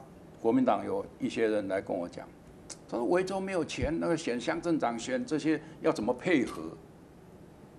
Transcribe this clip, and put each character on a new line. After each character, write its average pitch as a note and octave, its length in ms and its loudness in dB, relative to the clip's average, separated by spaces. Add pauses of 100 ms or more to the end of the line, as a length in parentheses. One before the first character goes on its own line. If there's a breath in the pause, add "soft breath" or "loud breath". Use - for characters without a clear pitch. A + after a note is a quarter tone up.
(420)
国 A2+ 80 4
民 C3 140 6
党 G2+ 220 4
有 G2 200 -2 (140)
一 C3 80 -2
些 A2+ 220 2
人 G#2 180 0
来 F#2+ 140 0
跟 G#2 120 -6
我 F2 140 -4
讲， - 180 -12 (640)
他 - 60 -6
说 A#3 120 -2
维 F3 140 4
洲 F#3+ 160 -4
没 F#3+ 140 -4
有 E3 140 0
钱， C3+ 340 -2
那 E3+ 80 0
个 E3+ 80 2
选 B2 240 -2
乡 D#3+ 220 -2
镇 D#3+ 180 0
长、 A#2 180 2
选 B2 280 -2
这 D#3 120 0
些 D3 220 2 (220 loud breath)
要 D#3 100 4
怎 - 100 -2
么 A#2 120 2
配 C#3 320 4
合？ - 160 -6 (1160)